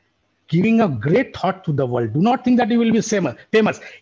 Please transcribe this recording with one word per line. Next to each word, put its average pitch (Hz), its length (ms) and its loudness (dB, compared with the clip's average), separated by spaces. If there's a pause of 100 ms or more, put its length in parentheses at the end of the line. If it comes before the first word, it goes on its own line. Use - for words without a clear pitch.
(480)
giving 220 340 2
a 220 60 2
great 147 480 -2
thought 185 280 -4
to - 80 -4
the 139 140 0
world. 120 280 -2
Do 147 80 0
not 240 220 0
think 247 140 2
that 240 120 0
you 240 100 2
will 233 120 2
be 220 100 2
same-, 170 360 -4 (140)
famous. 214 280 2 (220)